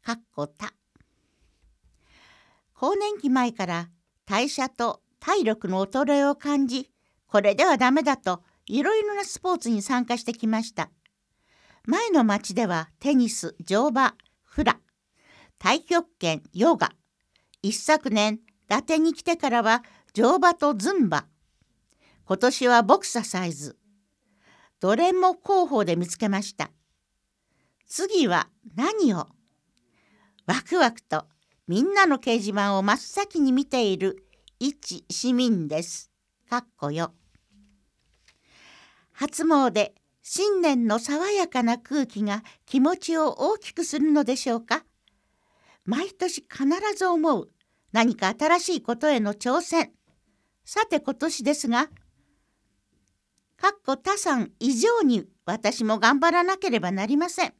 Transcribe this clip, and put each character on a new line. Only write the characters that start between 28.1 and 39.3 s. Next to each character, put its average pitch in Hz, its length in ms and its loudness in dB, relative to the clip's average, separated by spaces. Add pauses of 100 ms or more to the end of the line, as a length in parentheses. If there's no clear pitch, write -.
は 175 220 0 (260)
何 320 380 0
を？ 170 140 -6 (1200)
ワ 247 140 0
ク - 160 -4
ワ 247 140 4
ク 233 100 -20
と - 260 -6 (400)
み 185 140 0
ん 381 120 0
な 392 120 6
の 285 120 2
掲 254 160 -2
示 208 160 -2
板 202 280 0
を 190 60 0
真 202 100 2
っ 254 40 0
先 403 420 -6
に 269 120 2
見 269 140 0
て 254 180 -2
い 190 140 0
る 190 300 -6 (320)
一 - 500 -8
市 247 240 -2
民 226 340 0
で 156 160 -4
す。 - 280 -14 (380)
か 240 80 -4
っ 240 180 -8
こ 147 160 -6
よ。 165 220 -6 (2000)
初 294 320 -6